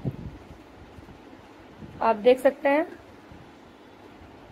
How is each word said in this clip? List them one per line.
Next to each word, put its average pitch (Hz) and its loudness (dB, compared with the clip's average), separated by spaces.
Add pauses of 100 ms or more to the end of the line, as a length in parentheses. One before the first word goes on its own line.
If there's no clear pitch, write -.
(2000)
आप 226 2
देख 247 6
सकते 277 2
हैं। 311 2 (1600)